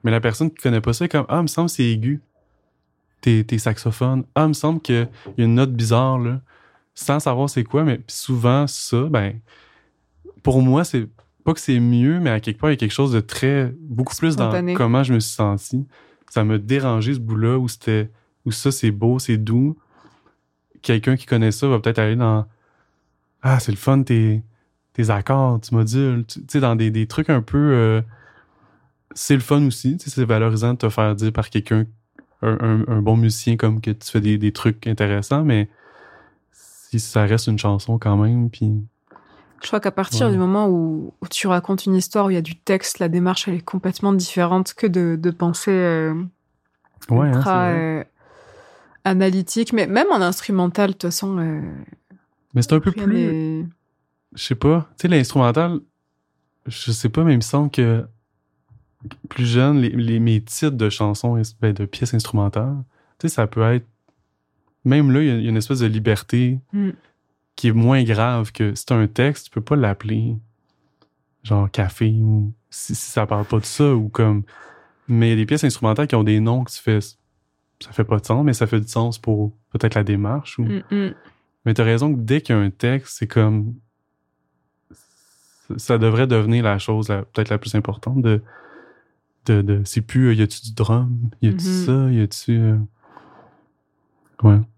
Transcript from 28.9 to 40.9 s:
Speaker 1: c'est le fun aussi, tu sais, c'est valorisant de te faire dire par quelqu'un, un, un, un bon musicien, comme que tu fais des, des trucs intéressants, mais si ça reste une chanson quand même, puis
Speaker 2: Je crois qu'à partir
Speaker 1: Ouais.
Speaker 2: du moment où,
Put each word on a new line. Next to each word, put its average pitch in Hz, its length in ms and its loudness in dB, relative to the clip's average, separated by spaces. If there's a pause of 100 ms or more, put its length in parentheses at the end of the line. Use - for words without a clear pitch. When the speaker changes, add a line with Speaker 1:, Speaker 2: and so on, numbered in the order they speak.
Speaker 1:
c'est - 200 0
le 131 60 2
fun 147 260 2
aussi, 131 320 -2
tu - 60 -14
sais, 143 60 -10
c'est 127 140 -2
valorisant 113 480 2
de 123 60 -4
te 117 100 0
faire 107 260 0
dire 110 180 -2
par 110 180 -4
quelqu'un, 110 340 0 (580)
un, 110 180 0
un, 110 280 0
un 110 140 0
bon 110 140 4
musicien, 113 400 2
comme 110 240 0
que 110 100 -4
tu - 200 -8
fais 113 100 0
des, 107 180 0
des 104 140 0
trucs - 340 -2
intéressants, 107 580 0
mais 107 240 2 (840)
si - 480 -8
ça 107 240 0
reste 110 220 0
une 107 120 0
chanson 104 400 -2
quand 104 180 2
même, 117 340 2
puis 110 220 -2 (920)
Speaker 2:
Je - 60 -14
crois 208 120 -2
qu'à 202 100 -2
partir 196 360 -2
Speaker 1:
Ouais. 208 60 2
Speaker 2:
du 190 60 2
moment 196 300 2
où, 160 520 -2